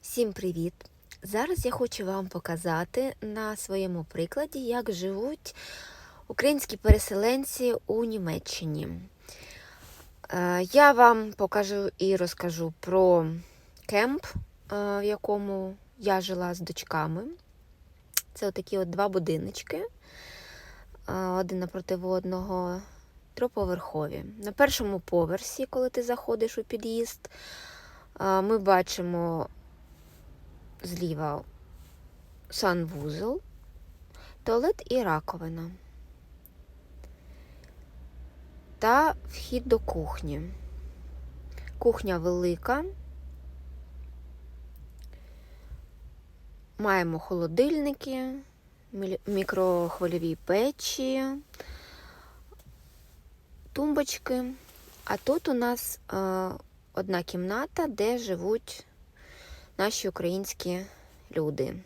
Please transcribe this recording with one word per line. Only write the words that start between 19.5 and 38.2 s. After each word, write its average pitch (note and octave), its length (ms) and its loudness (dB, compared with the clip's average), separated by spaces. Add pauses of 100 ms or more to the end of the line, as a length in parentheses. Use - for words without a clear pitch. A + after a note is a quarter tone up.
е, - 60 -4
один F#3 440 0
напроти F3+ 380 -4
одного, F#3 840 -2 (540)
триповерхові. F3+ 920 -4 (140)
На G#3 140 -8
першому G#3+ 480 4
поверсі, F3 680 0
коли B3+ 180 0
ти B3 140 -2
заходиш A#3 560 -2
у A3 60 -6
під'їзд, A3+ 680 -6 (880)
е, F#3+ 200 4
ми G#3+ 180 2
бачимо F3 880 2 (1400)
зліва D#3+ 600 -2 (1080)
санвузол, F3 880 0 (1040)
туалет A#3+ 460 2
і B3 120 4
раковина. E3 680 -2 (3000)